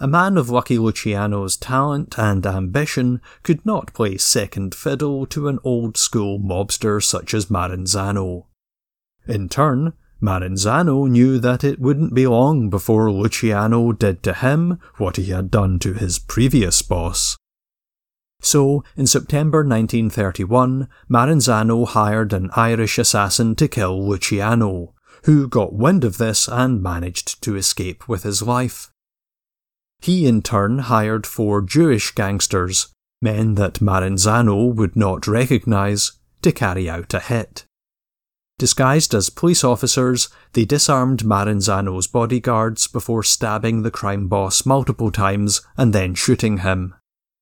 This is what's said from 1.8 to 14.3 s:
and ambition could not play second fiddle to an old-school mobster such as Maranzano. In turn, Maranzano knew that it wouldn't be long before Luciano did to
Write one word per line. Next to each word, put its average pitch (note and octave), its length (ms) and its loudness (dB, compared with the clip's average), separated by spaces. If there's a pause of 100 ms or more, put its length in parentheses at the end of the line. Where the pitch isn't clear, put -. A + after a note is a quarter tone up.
and G#2 260 0
ambition A#2+ 760 -2 (240)
could D#3 200 0
not G#3+ 300 -4
play G2+ 220 -2
second G2 580 -2
fiddle C#3 520 -4
to C#3+ 200 -6
an C#3 160 -4
old-school A2 800 -2
mobster G2+ 600 -2
such - 340 -4
as G#2 120 -2
Maranzano. F#2 1000 -4 (840)
In G2+ 200 -4
turn, D3 440 0 (280)
Maranzano G#2+ 880 0
knew B2+ 300 4
that B2 240 0
it C#3 160 0
wouldn't C#3+ 340 0
be B2+ 140 4
long B2 420 4
before G#2+ 440 2
Luciano A2 800 0
did G2+ 320 0
to F2+ 100 0